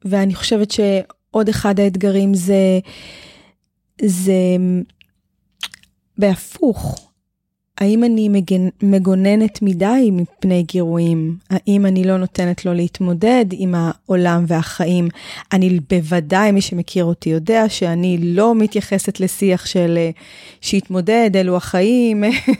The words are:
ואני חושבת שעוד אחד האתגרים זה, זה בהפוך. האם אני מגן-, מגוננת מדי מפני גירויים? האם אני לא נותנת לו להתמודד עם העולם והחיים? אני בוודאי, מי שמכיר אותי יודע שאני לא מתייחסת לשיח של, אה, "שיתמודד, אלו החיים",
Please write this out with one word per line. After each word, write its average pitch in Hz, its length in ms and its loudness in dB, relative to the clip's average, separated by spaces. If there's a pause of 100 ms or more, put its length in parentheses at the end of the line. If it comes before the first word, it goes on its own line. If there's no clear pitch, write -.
ואני 196 300 0
חושבת 208 360 -2
שעוד 202 800 -2
אחד 202 300 0
האתגרים 196 540 0
זה, 190 460 2 (1200)
זה 185 320 0 (1800)
בהפוך. 196 840 -2 (760)
האם 214 260 2
אני 220 260 2
מגן-, 185 400 0 (140)
מגוננת 196 800 2
מדי 202 500 2
מפני 180 520 0
גירויים? 170 720 -2 (140)
האם 196 360 0
אני 185 180 2
לא 190 140 2
נותנת 180 480 -4
לו 180 80 -2
להתמודד 180 800 0
עם 185 260 -4
העולם 175 680 0
והחיים? 170 600 -2 (460)
אני 185 260 2 (100)
בוודאי, 180 640 0
מי 196 100 2
שמכיר 175 440 -4
אותי 170 240 -4
יודע 214 400 0
שאני 175 520 -2
לא 190 340 2
מתייחסת 208 640 -2
לשיח 185 460 0
של, 170 320 0
אה, 165 120 0 (520)
"שיתמודד, 202 760 0
אלו 185 220 2
החיים", 214 680 0 (360)